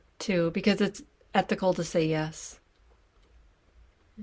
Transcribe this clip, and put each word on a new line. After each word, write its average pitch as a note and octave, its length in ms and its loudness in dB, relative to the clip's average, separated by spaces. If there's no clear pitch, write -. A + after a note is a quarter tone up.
too, E3+ 320 0
because G3 300 2
it's G3+ 200 -2
ethical F#3+ 400 2
to E3+ 120 -4
say D#3+ 200 0
yes. D#3 540 -4